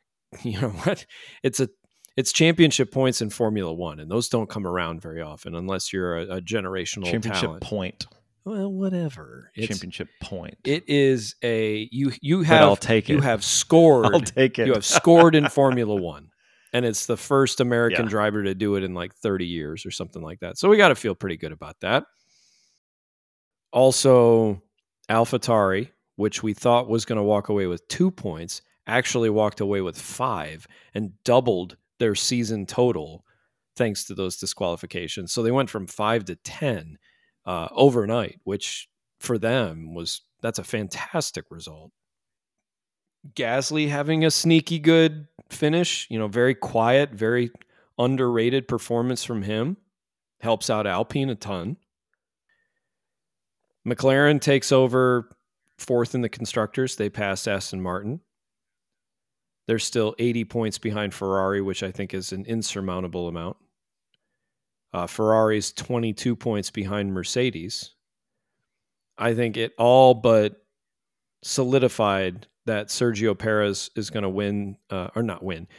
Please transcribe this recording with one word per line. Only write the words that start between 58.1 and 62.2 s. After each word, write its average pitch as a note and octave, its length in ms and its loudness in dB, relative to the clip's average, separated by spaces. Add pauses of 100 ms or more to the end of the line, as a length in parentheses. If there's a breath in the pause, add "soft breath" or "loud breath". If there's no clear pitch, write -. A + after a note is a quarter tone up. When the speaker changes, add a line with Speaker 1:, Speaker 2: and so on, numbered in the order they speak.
Speaker 1:
They're A2+ 120 0
still A2 400 -2
eighty A#2 260 0
points A2 340 -6
behind G#2 360 -6
Ferrari, G2 480 0
which F#2+ 200 -6
I F#2+ 80 -8
think F#2 220 -10
is F#2+ 200 -8